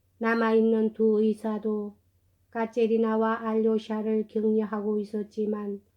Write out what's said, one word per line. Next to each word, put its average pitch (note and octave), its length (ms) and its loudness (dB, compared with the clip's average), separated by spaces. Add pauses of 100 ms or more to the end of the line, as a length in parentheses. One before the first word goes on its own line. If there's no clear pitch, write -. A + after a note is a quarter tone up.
(200)
남아있는 A3+ 760 2
두 A3 280 2
의사도 G#3+ 760 -2 (540)
까체리나와 A3+ 1000 0
알료샤를 A3 800 0
격려하고 G#3+ 720 0
있었지만, G#3 800 -6 (160)